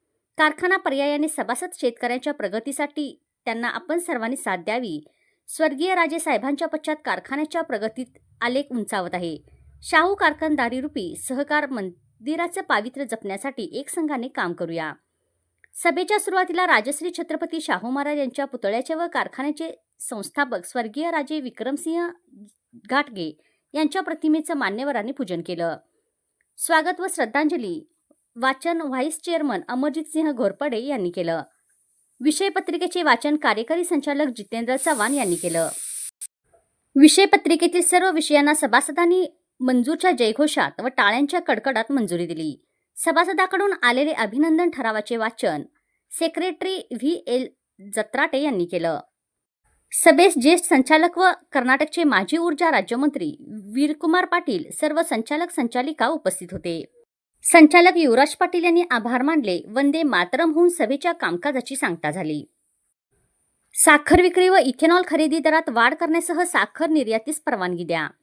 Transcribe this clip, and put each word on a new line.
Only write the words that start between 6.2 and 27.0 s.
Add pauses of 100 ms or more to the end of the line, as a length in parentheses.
पश्चात
कारखान्याच्या
प्रगतीत (340)
आलेख
उंचावत
आहे. (440)
शाहू
कारखानदारी
रूपी (120)
सहकार
मंदिराचं
पावित्र्य
जपण्यासाठी
एक
संघाने
काम
करूया." (800)
सभेच्या
सुरुवातीला
राजश्री
छत्रपती
शाहू
महाराज
यांच्या
पुतळ्याचे
व (100)
कारखान्याचे (180)
संस्थापक
स्वर्गीय
राजे
विक्रमसिंह (800)
घाटगे (340)
यांच्या
प्रतिमेचं
मान्यवरांनी
पूजन
केलं. (840)
स्वागत